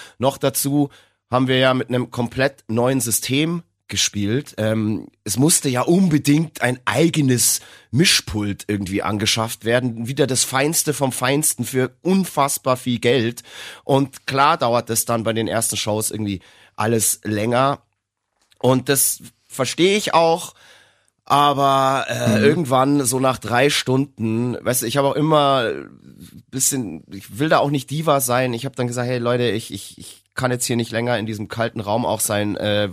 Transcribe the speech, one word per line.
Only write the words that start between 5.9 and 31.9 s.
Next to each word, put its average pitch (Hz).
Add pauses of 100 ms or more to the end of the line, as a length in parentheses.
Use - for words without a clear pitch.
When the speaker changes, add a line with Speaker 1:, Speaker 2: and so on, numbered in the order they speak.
Speaker 1:
ein 123
eigenes 131 (300)
Mischpult 107
irgendwie 101
angeschafft 110
werden. 117
Wieder 139
das 123
Feinste 143
vom 135
Feinsten 135
für 127 (120)
unfassbar 156
viel 123
Geld. 120 (420)
Und 135
klar 139
dauert 120
es 113
dann 117
bei 113
den 110
ersten 107
Shows 107
irgendwie 101 (360)
alles 110
länger. 120 (800)
Und 131
das - (260)
verstehe 175
ich -
auch. 165 (720)
Aber, 135
äh, 117
Speaker 2:
Mhm. 107
Speaker 1:
irgendwann, 143
so 127
nach 131
drei 123
Stunden, 123
weißt 127
du, 110
ich 117
habe 139
auch 135
immer 143
ein -
bisschen, 127
ich 98
will 151
da 165
auch 139
nicht 143
Diva 151
sein. 127
Ich 117
habe 135
dann 123
gesagt, 120
hey 127
Leute, 120
ich, 113
ich, -
ich - (120)
kann 127
jetzt 123
hier 123
nicht 117
länger 117
in 104
diesem 107
kalten 117
Raum 107